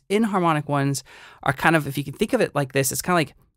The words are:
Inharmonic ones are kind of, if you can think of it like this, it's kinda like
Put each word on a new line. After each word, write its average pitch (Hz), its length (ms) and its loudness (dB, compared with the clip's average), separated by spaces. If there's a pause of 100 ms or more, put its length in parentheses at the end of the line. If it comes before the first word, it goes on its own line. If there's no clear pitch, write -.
Inharmonic 185 580 0
ones 139 360 0 (400)
are 139 100 2
kind 165 220 4
of, 151 100 2
if 139 100 -8
you 143 80 -4
can 135 100 -10
think - 200 -2
of 220 80 2
it - 140 -2
like 143 180 -2
this, 135 180 0
it's 131 120 -6
kinda 180 120 0
like 160 200 0 (220)